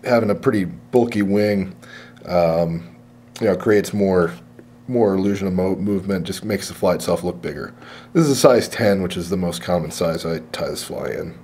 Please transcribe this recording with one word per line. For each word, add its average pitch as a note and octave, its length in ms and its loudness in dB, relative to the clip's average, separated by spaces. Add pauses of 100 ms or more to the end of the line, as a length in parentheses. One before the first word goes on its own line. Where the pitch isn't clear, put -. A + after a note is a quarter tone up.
having A#2 260 2
a G2+ 60 4
pretty G#2 300 0
bulky - 560 0
wing, G2+ 520 0 (520)
um, E2+ 680 2 (460)
you A2+ 80 0
know, F#2+ 80 4
creates G#2 380 2
more, F#2+ 400 2 (560)
more A2+ 260 4
illusion G2 320 0
of F#2 60 -2
mo-, F#2 240 0
movement, G2 500 -2
just - 160 -8
makes G#2 240 -4
the F#2 60 -10
fly F2+ 220 0
itself E2+ 280 -2
look F2+ 180 -6
bigger. D2+ 320 -10 (380)
This E3 140 4
is C#3 60 2
a C3 40 2
size B2 320 4
ten, G2+ 340 0
which F2+ 140 -4
is E2+ 140 -6
the F#2+ 80 -2
most F2 240 -4
common F2+ 300 -2
size E2 340 -4
I E2 140 -4 (120)
tie - 160 -6
this - 160 -8
fly - 240 -8
in. D#2+ 360 -8